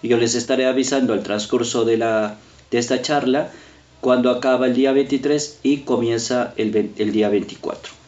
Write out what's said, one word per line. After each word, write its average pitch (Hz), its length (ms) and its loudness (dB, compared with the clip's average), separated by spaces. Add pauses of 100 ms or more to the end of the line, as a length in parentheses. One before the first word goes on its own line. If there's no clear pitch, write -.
Y 117 60 -6
yo 120 100 4
les 117 160 0
estaré 127 320 0
avisando 131 480 0
al 98 80 -2
transcurso 113 640 -2
de 113 100 2
la, 110 400 -2 (340)
de 120 80 0
esta 127 220 0
charla 139 500 0 (520)
cuando 123 280 2
acaba 131 360 2
el 123 80 2
día 135 180 4
veintitrés 139 720 0
y 139 160 2
comienza 120 800 -2
el 107 140 0
ve-, 104 260 0
el 107 140 0
día 107 180 2
veinticuatro. - 640 -4 (160)